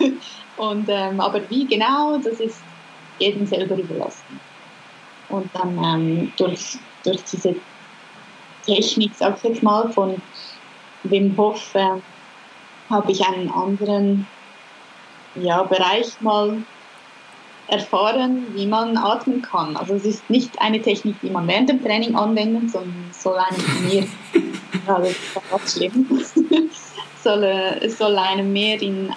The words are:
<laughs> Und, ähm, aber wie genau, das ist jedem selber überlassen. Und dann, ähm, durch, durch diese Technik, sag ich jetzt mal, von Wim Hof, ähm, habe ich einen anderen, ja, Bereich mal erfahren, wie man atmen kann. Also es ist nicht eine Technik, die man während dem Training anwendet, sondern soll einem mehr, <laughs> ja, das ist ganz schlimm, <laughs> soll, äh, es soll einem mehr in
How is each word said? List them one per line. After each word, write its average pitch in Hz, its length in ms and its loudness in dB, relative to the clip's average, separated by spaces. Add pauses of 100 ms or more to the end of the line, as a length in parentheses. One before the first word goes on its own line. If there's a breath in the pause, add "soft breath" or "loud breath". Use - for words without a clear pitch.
<laughs> - 560 -2
Und, 214 320 -2
ähm, 196 320 0
aber 196 300 0
wie 262 160 0
genau, 277 520 2
das 226 220 -2
ist 226 200 -4 (600)
jedem 202 260 2
selber 190 300 0
überlassen. - 640 -6 (880)
Und 190 260 -4
dann, 180 300 -2
ähm, 160 520 0
durch, 185 420 -2 (260)
durch 185 260 0
diese 180 240 0 (1120)
Technik, 208 480 2
sag 202 220 0
ich - 80 -8
jetzt 226 180 0
mal, 220 300 4
von 190 280 0 (840 loud breath)
Wim 196 320 2
Hof, 214 380 0
ähm, 190 280 2 (880)
habe 202 220 2
ich 190 120 2
einen 185 280 0
anderen, 202 760 0 (1080)
ja, 175 260 2
Bereich 185 580 0
mal 214 360 2 (1120)
erfahren, 247 840 2
wie 196 120 -2
man 226 300 0
atmen 240 460 0
kann. 156 340 -4
Also 180 180 -2
es 196 100 -2
ist 214 260 -4
nicht 247 300 2
eine 220 200 2
Technik, 214 400 0
die 185 100 -4
man 175 160 -2
während 214 220 2
dem 262 160 2
Training 226 320 0
anwendet, 220 540 2
sondern 175 420 -8
soll 185 260 -2
einem 185 500 0
mehr, 190 160 2 (280)
<laughs> - 540 -2
ja, 190 120 4
das 180 120 2
ist - 400 -8
ganz - 240 -2
schlimm, 214 340 2
<laughs> 311 600 2 (520 loud breath)
soll, 208 220 4
äh, 190 400 0
es 226 140 -2
soll 208 180 2
einem 196 360 0
mehr 214 280 0
in 190 360 -4